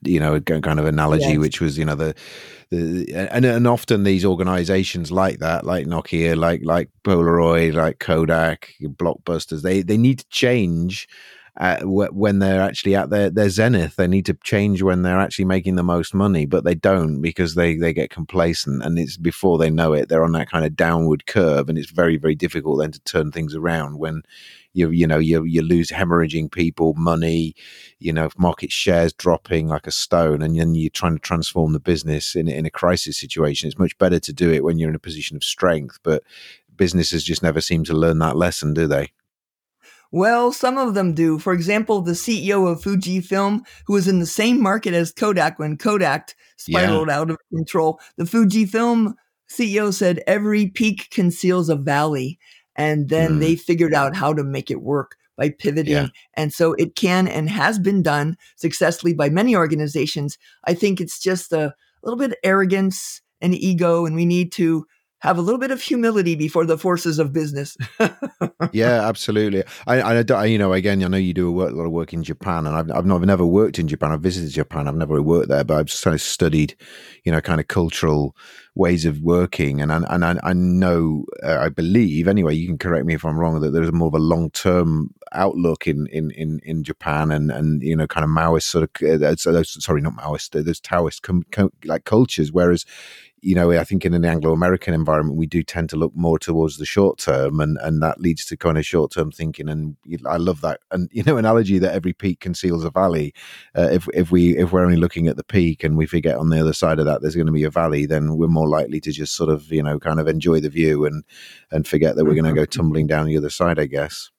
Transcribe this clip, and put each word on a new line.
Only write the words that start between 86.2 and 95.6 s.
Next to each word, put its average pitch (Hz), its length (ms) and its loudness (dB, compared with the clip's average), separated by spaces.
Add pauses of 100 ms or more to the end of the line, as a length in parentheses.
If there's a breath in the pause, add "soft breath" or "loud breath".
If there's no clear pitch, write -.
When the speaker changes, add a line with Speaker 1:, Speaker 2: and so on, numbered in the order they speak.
Speaker 1:
in, 78 320 -6
in 80 220 -6
Japan 78 480 -2
and, 76 180 0
and, 73 320 -2
you 80 140 0
know, 78 100 0
kind 80 180 -4
of 76 60 0
Maoist 80 340 2
sort - 380 -2
of, 78 200 4
uh, 73 140 4
so 85 160 0
those, 80 320 0
sorry, 76 160 0
not 78 160 -4
Maoist, 76 420 -8
uh, 76 40 -2
those 82 180 -4
Taoist 87 420 -2
com-, 90 280 -2
com-, 98 220 0 (120)
like, 80 200 -4
cultures, 95 480 2
whereas, 87 340 2 (580 loud breath)
you 92 120 4
know, 87 160 6
I 82 100 4
think 90 220 -2
in 87 100 2
an 85 100 2
Anglo-American 82 720 2
environment, 78 420 0
we 80 120 -2
do 82 160 -2